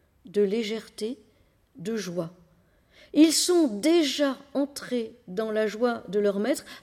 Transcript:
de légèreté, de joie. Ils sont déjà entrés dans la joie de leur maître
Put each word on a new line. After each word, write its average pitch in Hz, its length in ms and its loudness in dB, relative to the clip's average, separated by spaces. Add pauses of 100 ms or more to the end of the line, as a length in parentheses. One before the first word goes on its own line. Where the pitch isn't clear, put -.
(240)
de 208 180 0
légèreté, 214 760 -4 (580)
de 208 200 -6
joie. 175 380 -6 (760)
Ils 302 200 6
sont 339 360 2
déjà 277 680 2 (180)
entrés 247 640 -4 (120)
dans 220 220 -4
la 214 160 0
joie 226 420 -2
de 190 100 0
leur 202 200 2
maître 240 260 0 (180)